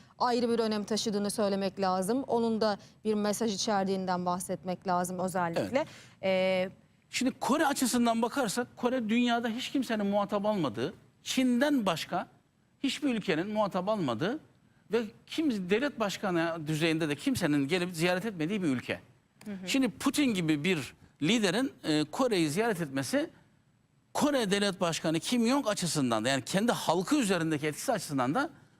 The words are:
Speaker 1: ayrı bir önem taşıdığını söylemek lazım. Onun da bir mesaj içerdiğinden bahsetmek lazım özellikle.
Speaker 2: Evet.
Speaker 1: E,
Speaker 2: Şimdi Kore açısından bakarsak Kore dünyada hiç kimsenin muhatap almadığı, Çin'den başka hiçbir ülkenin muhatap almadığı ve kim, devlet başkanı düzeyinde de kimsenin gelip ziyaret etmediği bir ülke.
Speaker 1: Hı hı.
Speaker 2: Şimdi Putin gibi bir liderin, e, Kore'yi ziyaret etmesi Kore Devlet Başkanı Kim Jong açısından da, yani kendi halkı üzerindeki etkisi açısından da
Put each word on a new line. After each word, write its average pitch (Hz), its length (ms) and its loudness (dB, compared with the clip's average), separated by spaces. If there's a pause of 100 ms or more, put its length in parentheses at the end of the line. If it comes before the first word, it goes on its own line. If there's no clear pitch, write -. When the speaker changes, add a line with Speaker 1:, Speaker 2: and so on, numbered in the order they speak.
(200)
Speaker 1:
ayrı 240 300 2
bir 226 100 2
önem 214 240 -2
taşıdığını 202 480 -2
söylemek 196 480 -2
lazım. 190 440 0
Onun 226 380 0
da 208 160 2 (280)
bir 214 80 0
mesaj 208 400 0
içerdiğinden 190 720 0
bahsetmek 180 640 -4
lazım 180 320 0
özellikle. 180 580 -2
Speaker 2:
Evet. 311 100 0 (360)
Speaker 1:
E, 185 460 2 (400)
Speaker 2:
Şimdi 247 300 -2
Kore 311 260 2
açısından 240 560 2
bakarsak 240 560 -2
Kore 240 320 -2
dünyada 240 400 2
hiç 233 220 -6
kimsenin 220 340 0
muhatap 202 400 0
almadığı, 151 480 0 (300)
Çin'den 254 600 2
başka 175 420 -2 (560)
hiçbir 262 320 0
ülkenin 185 320 0
muhatap 202 420 0
almadığı 180 500 0 (520)
ve 226 120 0 (240)
kim, 220 420 -2
devlet 240 300 0
başkanı 170 680 -2
düzeyinde 156 420 2
de 143 60 -2
kimsenin 147 520 0
gelip 180 280 0
ziyaret 180 300 0
etmediği 185 380 -4
bir 165 40 0
ülke. 117 320 -2 (460)
Speaker 1:
Hı 208 60 -10
hı. 196 40 -8 (120)
Speaker 2:
Şimdi 262 220 2
Putin 277 440 0
gibi 156 300 0
bir 165 300 0 (280)
liderin, 208 500 2 (120)
e, 151 200 2
Kore'yi 185 460 2
ziyaret 190 320 0
etmesi 147 480 -2 (840)
Kore 254 380 2
Devlet 202 300 0
Başkanı 165 380 0
Kim 233 280 2
Jong 254 200 2
açısından 139 580 0
da, 127 40 4
yani 135 160 2
kendi 214 260 2
halkı 175 440 0
üzerindeki 160 520 0
etkisi 156 240 -2
açısından 147 440 0
da 285 140 0 (300)